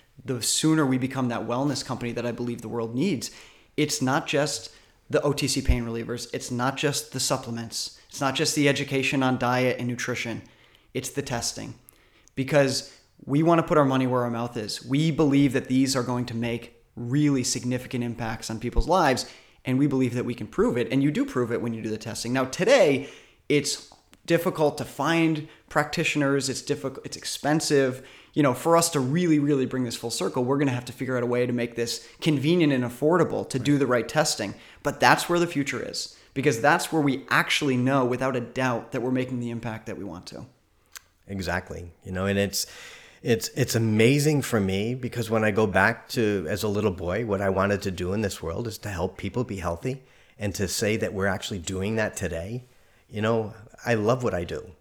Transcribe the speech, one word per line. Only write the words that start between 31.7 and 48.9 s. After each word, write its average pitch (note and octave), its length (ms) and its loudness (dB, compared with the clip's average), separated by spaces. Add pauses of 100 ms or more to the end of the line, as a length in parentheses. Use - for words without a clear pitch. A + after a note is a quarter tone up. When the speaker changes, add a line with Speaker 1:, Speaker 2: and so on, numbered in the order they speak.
Speaker 1:
this A#2 300 -4 (140)
convenient D3+ 540 4
and B2 100 2
affordable C#3+ 680 2
to - 80 -4
do C#3+ 200 4
the C3+ 100 2
right A#2 200 2
testing. A#2 460 0 (280)
But C#3 180 -4
that's C3+ 300 6
where F3 100 4
the E3+ 80 2
future C3+ 340 -4
is, - 360 -8 (160)
because C3+ 260 2
that's D#3+ 320 2
where D#3+ 100 2
we C3+ 280 0
actually C#3 480 2
know C3 260 4
without B2 320 0
a A#2+ 60 -2
doubt A#2+ 500 -2
that B2+ 100 -2
we're B2+ 100 0
making B2+ 280 -2
the A#2+ 100 -4
impact A2+ 360 -8
that G2 120 -10
we E2+ 60 -10
want F2+ 240 -12
to. - 180 -14 (800)
Speaker 2:
Exactly. F2+ 640 -6 (120)
You F#2+ 80 -12
know, F#2 140 -2
and G2+ 120 2
it's, G2 280 0 (560)
it's, A#2 280 0
it's - 260 -2
amazing B2 640 4
for A#2 180 0
me G2+ 360 0
because A#2+ 340 -6
when A2 160 2
I G#2+ 60 4
go A2 140 4
back G2 440 2
to, G#2 400 0
as G2+ 140 -2
a A2 40 0
little G2+ 240 0
boy, F2+ 340 -4
what G2+ 140 0
I G2 100 2
wanted F#2+ 340 2
to G2 80 -2
do F2+ 200 -4
in G#2 80 -2
this G2+ 240 -4
world F#2+ 240 -6
is G#2+ 120 -10
to G#2 100 -10
help F2+ 280 -4